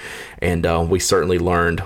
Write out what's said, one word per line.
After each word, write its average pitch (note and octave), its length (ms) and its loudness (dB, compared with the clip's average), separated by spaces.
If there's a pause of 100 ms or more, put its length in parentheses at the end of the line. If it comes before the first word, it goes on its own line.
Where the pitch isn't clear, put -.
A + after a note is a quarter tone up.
(380)
and, F2 280 0
uh, E2 220 2
we F#2 120 2
certainly F2+ 380 2
learned F2 480 2